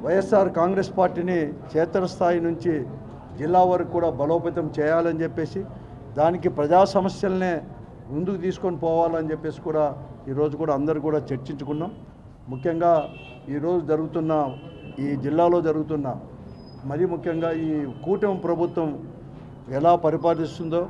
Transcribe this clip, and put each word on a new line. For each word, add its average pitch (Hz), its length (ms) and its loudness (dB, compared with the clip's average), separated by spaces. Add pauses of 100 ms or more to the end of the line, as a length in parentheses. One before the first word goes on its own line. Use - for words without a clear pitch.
వైఎస్ఆర్ 190 540 4
కాంగ్రెస్ 185 400 2
పార్టీని 180 400 2 (320)
క్షేత్రస్థాయి 175 760 2
నుంచి 170 280 0 (680)
జిల్లా 175 220 4 (100)
వరకు 175 240 0
కూడా 170 140 2 (100)
బలోపేతం 160 480 0 (100)
చేయాలని 165 460 2
చెప్పేసి, 160 380 -4 (580)
దానికి 170 380 4
ప్రజా 151 220 6 (140)
సమస్యలనే 185 580 0 (600)
ముందుకు 180 340 -2
తీసుకొని 180 400 -2
పోవాలని 165 460 2
చెప్పేసి 156 360 -6
కూడా 156 160 2 (480)
ఈరోజు 147 300 0
కూడా 156 180 2
అందరూ 151 280 0
కూడా 151 120 2 (120)
చర్చించుకున్నాం. 147 600 -6 (640)
ముఖ్యంగా 165 400 2 (640)
ఈరోజు 170 260 0 (100)
జరుగుతున్న, 160 420 0 (720)
ఈ 143 40 -2 (160)
జిల్లాలో 170 420 6
జరుగుతున్న, 151 400 0 (840)
మరీ 165 220 2
ముఖ్యంగా 165 380 -2 (160)
ఈ 156 40 0 (340)
కూటమి 196 420 2
ప్రభుత్వం 170 420 0 (920)
ఎలా 170 140 6 (140)
పరిపాలిస్తుందో 160 840 0